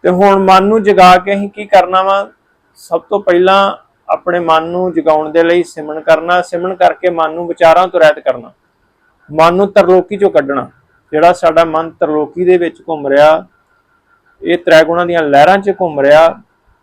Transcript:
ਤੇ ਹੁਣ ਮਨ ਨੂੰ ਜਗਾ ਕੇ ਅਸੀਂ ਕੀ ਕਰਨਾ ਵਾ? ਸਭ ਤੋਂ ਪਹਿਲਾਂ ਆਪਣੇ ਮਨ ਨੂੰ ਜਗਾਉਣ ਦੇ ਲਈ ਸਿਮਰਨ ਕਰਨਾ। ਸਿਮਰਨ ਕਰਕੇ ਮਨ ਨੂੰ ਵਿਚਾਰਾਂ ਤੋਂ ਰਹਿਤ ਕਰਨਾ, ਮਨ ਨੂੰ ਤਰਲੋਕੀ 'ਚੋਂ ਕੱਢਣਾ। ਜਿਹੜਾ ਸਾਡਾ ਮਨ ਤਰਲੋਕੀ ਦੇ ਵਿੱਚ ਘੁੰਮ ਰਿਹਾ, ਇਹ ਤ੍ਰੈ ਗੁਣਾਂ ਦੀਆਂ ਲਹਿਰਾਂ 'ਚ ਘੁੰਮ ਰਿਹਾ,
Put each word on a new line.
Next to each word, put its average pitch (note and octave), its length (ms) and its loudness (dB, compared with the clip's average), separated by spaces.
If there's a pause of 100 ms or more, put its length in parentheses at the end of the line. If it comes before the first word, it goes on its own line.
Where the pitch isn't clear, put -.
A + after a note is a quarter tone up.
ਤੇ - 60 -2
ਹੁਣ G3 300 2
ਮਨ F#3+ 260 2
ਨੂੰ G#3+ 180 0
ਜਗਾ F#3 340 4
ਕੇ G3 180 -4
ਅਸੀਂ G3+ 160 -6
ਕੀ G#3 160 -16
ਕਰਨਾ F#3 360 2
ਵਾ? G3 280 -4 (440)
ਸਭ - 260 -8
ਤੋਂ G3+ 200 -6
ਪਹਿਲਾਂ F#3+ 680 0 (200)
ਆਪਣੇ F3 300 -4
ਮਨ D#3+ 260 0
ਨੂੰ F3 280 -6
ਜਗਾਉਣ D#3 400 -2
ਦੇ E3 100 2
ਲਈ E3+ 200 0
ਸਿਮਰਨ D#3 380 -12
ਕਰਨਾ। E3 420 0
ਸਿਮਰਨ F3+ 320 -8
ਕਰਕੇ F3+ 360 -2
ਮਨ D#3+ 220 -4
ਨੂੰ E3+ 140 -10
ਵਿਚਾਰਾਂ E3+ 420 2
ਤੋਂ F3 120 -4
ਰਹਿਤ D3+ 180 2
ਕਰਨਾ, B2 340 -8 (800)
ਮਨ E3 220 2
ਨੂੰ G3+ 180 -2
ਤਰਲੋਕੀ F#3 440 2
'ਚੋਂ G3 140 0
ਕੱਢਣਾ। C#3 400 -4 (420)
ਜਿਹੜਾ E3 200 2
ਸਾਡਾ E3 320 0
ਮਨ D#3+ 260 -6
ਤਰਲੋਕੀ D3+ 540 -4
ਦੇ F3+ 140 2
ਵਿੱਚ E3+ 220 -6
ਘੁੰਮ D3+ 260 -10
ਰਿਹਾ, D3 400 2 (960)
ਇਹ E3+ 160 -2
ਤ੍ਰੈ D#3+ 260 2
ਗੁਣਾਂ E3+ 220 -2
ਦੀਆਂ E3+ 160 -2
ਲਹਿਰਾਂ D3+ 360 2
'ਚ G3 120 -4
ਘੁੰਮ E3+ 300 -6
ਰਿਹਾ, D3+ 420 2 (400)